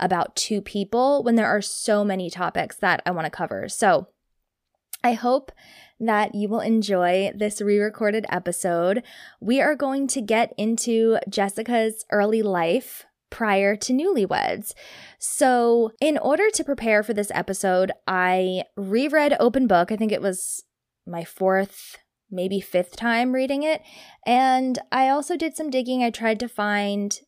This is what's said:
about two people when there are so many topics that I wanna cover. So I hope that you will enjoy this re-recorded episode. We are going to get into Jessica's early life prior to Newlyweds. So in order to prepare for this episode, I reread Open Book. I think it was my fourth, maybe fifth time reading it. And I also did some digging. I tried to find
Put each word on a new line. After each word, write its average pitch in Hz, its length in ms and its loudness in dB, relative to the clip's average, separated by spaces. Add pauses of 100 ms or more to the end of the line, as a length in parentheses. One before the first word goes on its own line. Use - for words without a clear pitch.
about 185 360 -2
two 202 260 -2
people 240 640 0
when 233 100 4
there 226 140 4
are 208 120 0
so 208 440 -2
many 190 260 -4
topics 175 460 -4
that 180 280 0
I - 60 -2
wanna 160 200 -4
cover. 104 380 -6
So 185 380 2 (960)
I 240 100 2
hope 247 360 0 (480)
that 214 360 0
you 208 140 -2
will 220 120 -2
enjoy 196 760 2
this 208 260 -4
re-recorded 208 680 0
episode. 180 760 -2 (380)
We 247 200 2
are 302 140 2
going 269 340 -2
to 277 120 -4
get 220 360 0
into 226 600 2 (100)
Jessica's 220 840 -2
early 214 320 2
life 185 600 0 (260)
prior 202 460 0
to 208 160 -4
Newlyweds. 262 800 0 (460)
So 233 840 2
in 302 180 2
order 339 320 2
to 370 140 -2
prepare 226 380 0
for 233 120 -4
this 202 200 -2
episode, 185 560 0 (160)
I 185 580 2 (120)
reread 277 640 2
Open 240 260 2
Book. 180 240 4
I 220 60 -2
think 214 160 0
it - 100 -2
was - 420 -6 (420)
my 170 180 -8
fourth, 190 720 -2 (340)
maybe 190 300 -4
fifth - 340 -2
time 233 380 0
reading 269 300 -2
it. 311 200 -2 (440)
And 254 520 2 (140)
I 262 160 2
also 285 280 0
did 320 200 -4
some 311 140 -6
digging. 254 320 0
I 233 80 2
tried 226 300 -2
to 240 80 -6
find 202 800 -2